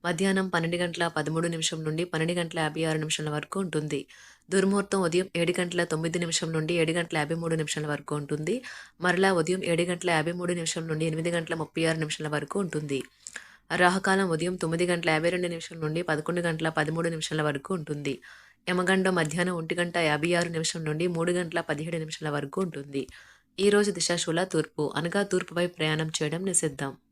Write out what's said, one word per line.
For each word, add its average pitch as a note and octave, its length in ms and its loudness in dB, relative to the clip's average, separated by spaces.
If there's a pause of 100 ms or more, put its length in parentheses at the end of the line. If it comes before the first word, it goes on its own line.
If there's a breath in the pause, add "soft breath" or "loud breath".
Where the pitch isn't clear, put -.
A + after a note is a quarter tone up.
మధ్యాహ్నం F#3+ 480 2
పన్నెండు E3+ 280 2
గంటల E3+ 240 0 (120)
పదమూడు D#3+ 360 0
నిమిషం D#3+ 320 -2
నుండి D#3+ 260 0
పన్నెండు E3 260 0
గంటల E3 260 -2
యాభై D#3 240 -2
ఆరు D#3 160 0
నిమిషాల D#3 320 -2
వరకు - 280 -6
ఉంటుంది. D3+ 360 -2 (520 loud breath)
దుర్ముహూర్తం G3 540 4
ఉదయం F3+ 200 2 (120)
ఏడు F3 180 2
గంటల F3 240 0 (100)
తొమ్మిది E3 300 -2
నిమిషం E3 320 -2
నుండి D#3+ 280 0
ఏడు D#3+ 160 2
గంటల E3 240 -2
యాభై D3+ 200 -2
మూడు E3 180 0
నిమిషాల D3+ 320 -2
వరకు C#3+ 280 -4
ఉంటుంది. D3+ 360 -2 (480 loud breath)
మరలా F3+ 260 4 (100)
ఉదయం F3+ 220 0 (100)
ఏడు E3+ 180 4
గంటల F3 280 -2
యాభై D#3+ 220 0
మూడు F3 200 -2
నిమిషం E3 300 -4
నుండి D#3 200 0
ఎనిమిది D#3+ 260 -2
గంటల E3 260 -2
ముప్పై D#3+ 280 -4
ఆరు D#3+ 140 0
నిమిషాల D3+ 320 -4
వరకు D3 280 -4
ఉంటుంది. D3+ 360 -2 (840 loud breath)
రాహుకాలం F#3+ 540 4
ఉదయం F3 280 -2
తొమ్మిది E3+ 280 2
గంటల E3 240 2
యాభై E3 200 2
రెండు F3+ 180 -2
నిమిషం E3 300 -10
నుండి D#3 260 0
పదకొండు E3 380 0
గంటల D#3+ 220 0 (100)
పదమూడు E3 360 0
నిమిషాల D#3 340 -2
వరకు C#3 280 -6
ఉంటుంది. D3 360 -4 (560 loud breath)
యమగండం F#3 500 4
మధ్యాహ్నం F3 420 0
ఒంటి E3 200 -4
గంట F3 140 -2 (140)
యాభై D3+ 300 2
ఆరు E3+ 180 0
నిమిషం E3 320 -4
నుండి D#3+ 180 0 (100)
మూడు E3+ 220 2
గంటల E3+ 300 -2
పదిహేడు D#3+ 360 -4
నిమిషాల D#3 320 -6
వరకు C#3+ 300 -4
ఉంటుంది. C#3 360 -6 (640 loud breath)
ఈ G#3 100 8
రోజు G#3 240 6
దిశాశూల E3+ 420 0 (140)
తూర్పు, D3+ 280 0 (140)
అనగా F3 340 0
తూర్పు F3+ 280 -2
వైపు F3 180 0
ప్రయాణం D#3 400 0
చేయడం D#3 320 0
నిషిద్ధం. C#3+ 420 0 (200)